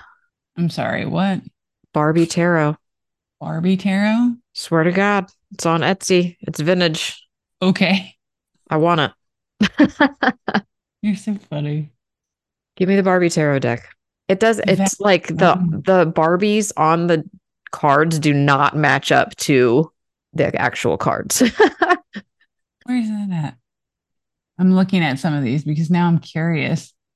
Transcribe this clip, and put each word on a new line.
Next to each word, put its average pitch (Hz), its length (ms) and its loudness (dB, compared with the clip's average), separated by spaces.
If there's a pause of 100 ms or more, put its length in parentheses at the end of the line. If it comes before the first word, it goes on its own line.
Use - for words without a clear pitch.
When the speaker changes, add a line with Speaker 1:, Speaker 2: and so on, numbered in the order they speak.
(560)
Speaker 1:
I'm 170 140 -2
sorry, - 360 -6
what? 185 340 -2 (520)
Speaker 2:
Barbie 160 340 2
tarot. 165 500 0 (640)
Speaker 1:
Barbie 160 360 -2
tarot? 214 580 0 (180)
Speaker 2:
Swear 165 320 -2
to 175 80 0
God, 196 380 0 (220)
it's - 140 -10
on 165 140 2
Etsy. 180 600 0
It's - 200 -8
vintage. 170 640 -2 (380)
Speaker 1:
Okay. 185 540 0 (520)
Speaker 2:
I 160 80 -2
want 165 240 2 (600)
it. - 720 0 (180)
<laughs> 220 120 -2 (400)
Speaker 1:
You're 208 140 -2
so 208 180 -8 (140)
funny. 147 420 -6 (840)
Speaker 2:
Give 180 120 -2
me 196 80 2
the 202 60 2
Barbie 180 280 2
tarot 147 300 0
deck. 117 280 -4 (400)
It 190 120 0
does. 226 200 2
Speaker 1:
Is 190 180 0
Speaker 2:
It's 196 200 -2
Speaker 1:
that 196 60 -4
Speaker 2:
like 190 240 2
the, 165 240 4
Speaker 1:
um, 175 320 -2
Speaker 2:
the 185 220 2
Barbies 180 680 0
on 165 300 2
the 165 180 0 (480)
cards 156 460 2
do 147 160 2
not 143 420 2
match 139 360 0
up - 240 2
to 131 540 2 (420)
the 151 280 -2
actual 120 360 -2
cards. - 440 -4
<laughs> - 1400 -4
Speaker 1:
Where 247 120 -4
is 226 120 -2
that 208 240 -6
at? 147 240 -6 (1040)
I'm 185 160 4
looking 185 280 2
at 135 160 -2
some 156 160 -2
of 143 80 -2
these 135 220 -2
because 151 260 -2
now 175 160 2
I'm 170 120 2
curious. 156 760 -4 (240)